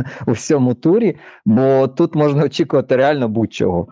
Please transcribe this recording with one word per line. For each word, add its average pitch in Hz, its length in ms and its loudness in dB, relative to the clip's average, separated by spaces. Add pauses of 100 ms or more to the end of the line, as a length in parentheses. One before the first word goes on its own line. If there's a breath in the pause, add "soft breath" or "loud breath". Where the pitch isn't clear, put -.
(140)
<laughs> - 140 -10
у 123 40 0
всьому 127 420 0
турі, 180 440 0 (280 loud breath)
бо 131 420 2
тут 151 280 -2
можна 151 280 2
очікувати 139 520 -2
реально 131 340 0
будь-чого. 101 640 -2